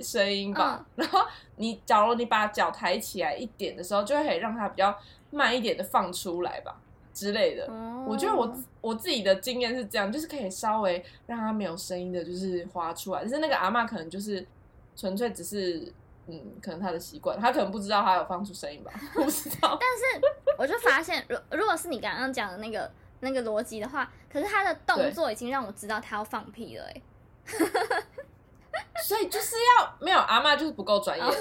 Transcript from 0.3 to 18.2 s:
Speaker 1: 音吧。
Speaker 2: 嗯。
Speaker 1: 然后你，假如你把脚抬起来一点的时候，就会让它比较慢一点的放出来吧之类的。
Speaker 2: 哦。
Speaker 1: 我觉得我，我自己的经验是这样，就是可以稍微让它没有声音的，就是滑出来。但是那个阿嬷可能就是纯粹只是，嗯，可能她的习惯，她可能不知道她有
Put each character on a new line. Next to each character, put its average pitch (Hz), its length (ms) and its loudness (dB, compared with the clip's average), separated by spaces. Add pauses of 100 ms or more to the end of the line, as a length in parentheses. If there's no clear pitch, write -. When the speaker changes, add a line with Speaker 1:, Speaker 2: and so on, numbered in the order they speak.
Speaker 1:
音 196 220 -2
吧。 196 240 2
Speaker 2:
嗯。 - 80 -18 (100)
Speaker 1:
然 311 120 0
后 381 120 6 (360)
你， 220 280 -4
假 214 220 8
如 233 80 4
你 233 120 0
把 214 220 4
脚 190 220 2
抬 196 280 0
起 202 240 -4
来 156 120 0
一 247 120 -6
点 - 300 -6
的 170 60 -8
时 180 120 -2
候， 202 80 4
就 262 140 2
会 285 220 2
让 220 180 -4
它 208 120 -2
比 - 80 -8
较 202 200 4 (340)
慢 220 240 4
一 254 60 2
点 214 160 0
的 190 80 -4
放 196 280 2
出 180 300 -4
来 - 180 -4
吧 - 160 -12 (380)
之 202 180 -2
类 196 220 4
的。 - 120 -6
Speaker 2:
哦。 226 420 -10
Speaker 1:
我 214 80 0
觉 277 100 0
得 - 80 2
我， 233 180 2 (280)
我 226 140 -2
自 220 140 -6
己 262 140 0
的 190 140 6
经 247 240 -4
验 240 140 0
是 254 120 -4
这 220 120 -4
样， 196 120 0
就 254 80 -4
是 320 80 -4
可 302 100 -10
以 214 140 -4
稍 220 300 0
微 180 220 2 (240)
让 233 120 -6
它 220 140 -2
没 208 120 -2
有 170 120 -4
声 180 220 -6
音 180 140 -4
的， 175 120 -2
就 180 80 -8
是 180 400 -2
滑 170 200 -4
出 185 220 -6
来。 - 60 -2
但 190 80 -4
是 269 100 -2
那 311 100 2
个 269 80 4
阿 185 140 2
嬷 233 160 2
可 220 100 -6
能 160 140 -8
就 190 100 -6
是 202 240 -4 (520)
纯 190 200 -4
粹 233 140 0
只 170 140 -10
是， 175 480 -4 (340)
嗯， 165 140 -12 (200)
可 196 100 -8
能 165 100 -8
她 190 100 -2
的 170 80 -2
习 - 200 -12
惯， - 200 -2
她 240 140 4
可 285 100 2
能 190 80 0
不 214 80 -6
知 196 100 -6
道 208 140 4
她 185 140 6
有 165 100 2